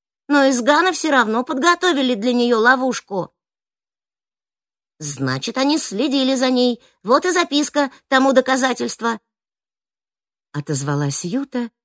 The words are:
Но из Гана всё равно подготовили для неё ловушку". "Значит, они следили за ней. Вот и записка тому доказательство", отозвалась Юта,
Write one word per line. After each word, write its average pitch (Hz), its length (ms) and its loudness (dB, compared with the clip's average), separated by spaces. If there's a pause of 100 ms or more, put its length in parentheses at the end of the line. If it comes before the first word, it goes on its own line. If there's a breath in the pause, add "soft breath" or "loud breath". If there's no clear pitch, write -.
(280)
Но 285 160 4
из 262 180 2
Гана 311 300 2
всё 311 180 -4
равно 240 340 2
подготовили 285 680 0
для 233 180 -2
неё 240 260 2
ловушку". 247 760 0 (1600)
"Значит, 143 600 -6
они 285 200 0
следили 262 560 -2
за 254 160 0
ней. 247 320 0 (200 soft breath)
Вот 247 220 2
и 359 60 0
записка 294 600 0 (180 loud breath)
тому 269 240 2
доказательство", 247 880 0 (1300)
отозвалась 143 720 -4
Юта, 240 460 -6 (140)